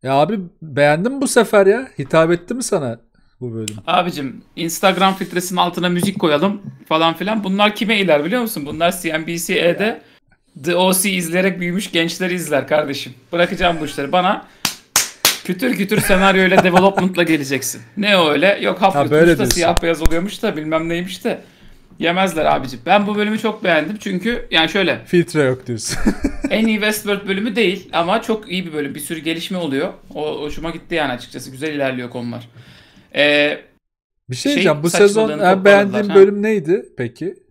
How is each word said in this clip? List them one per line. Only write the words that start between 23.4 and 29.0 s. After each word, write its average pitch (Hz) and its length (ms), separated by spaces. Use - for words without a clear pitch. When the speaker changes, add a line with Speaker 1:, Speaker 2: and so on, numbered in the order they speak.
Speaker 2:
beğendim 170 360
çünkü 202 520
yani 165 180
şöyle. 156 360
Speaker 1:
Filtre 165 380
yok 127 240
diyorsun. 117 360
<laughs> 202 100
Speaker 2:
En 220 180
iyi 220 80
Westworld 202 520
bölümü 196 280
değil 196 380
ama 175 280
çok 214 300
iyi 180 140
bir 160 80
bölüm. 139 220
Bir - 40
sürü 160 200